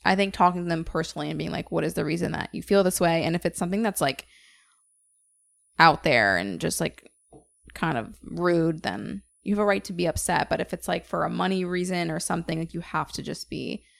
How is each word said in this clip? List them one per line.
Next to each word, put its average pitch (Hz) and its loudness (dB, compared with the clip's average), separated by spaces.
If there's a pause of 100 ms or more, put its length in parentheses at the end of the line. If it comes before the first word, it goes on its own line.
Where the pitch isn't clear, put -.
I 185 4
think 196 0
talking 180 4
to 175 -4
them 165 -2
personally 156 -6
and 156 -4
being 160 -4
like, - -6
"What 160 0
is 165 -2
the 165 -2
reason 160 -2
that - -6
you - -8
feel 196 6
this 185 2
way?" 165 2
And 165 0
if 175 -4
it's 170 -2
something 185 -2
that's, 208 -2
like, 135 -2 (1500)
out 165 8
there 110 6
and 90 -2
just, - -2
like, - -6 (640)
kind 160 -2
of - -8
rude, 165 0
then 104 -6 (180)
you - -2
have 208 0
a 208 4
right 196 2
to 202 -10
be 175 -2
upset. 156 0
But 160 0
if 175 -6
it's, - -8
like, 175 -2
for 165 -2
a 160 -2
money 185 0
reason 180 -2
or 160 -4
something, 170 -4
like, 165 -6
you 165 -6
have 156 -6
to - -10
just - -10
be, - -8 (140)